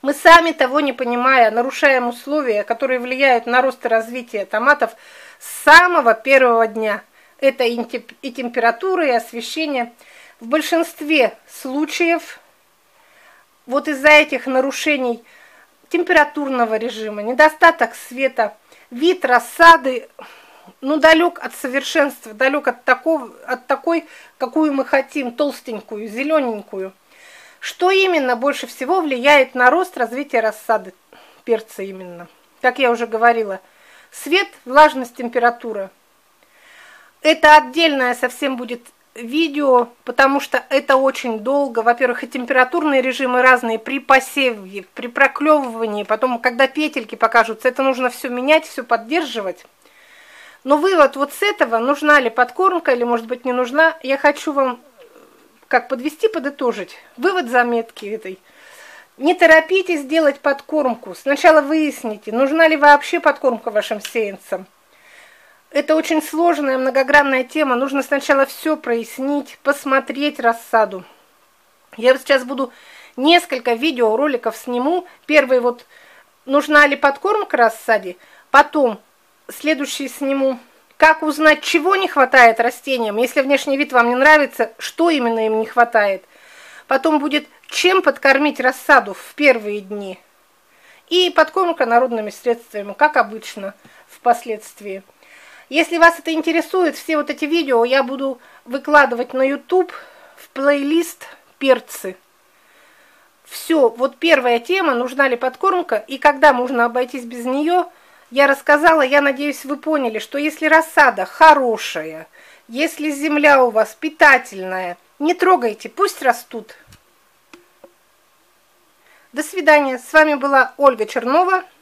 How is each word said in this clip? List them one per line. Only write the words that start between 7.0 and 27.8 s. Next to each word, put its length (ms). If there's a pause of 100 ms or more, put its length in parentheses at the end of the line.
Это 260
и 200
теп-, 380
и 100
температура, 760
и 40
освещение. 840 (480)
В 60
большинстве 920 (100)
случаев 920 (1300)
вот 220
из-за 200
этих 380
нарушений 760 (680)
температурного 880
режима, 460
недостаток 720
света, 640 (340)
вид 360
рассады, 840 (720)
ну, 160
далёк 440
от 140
совершенства, 760
далёк 360
от 160
такого, 460 (160)
от 200
такой, 400 (320)
какую 340
мы 120
хотим, 480
толстенькую, 760
зелёненькую. 840 (680)
Что 320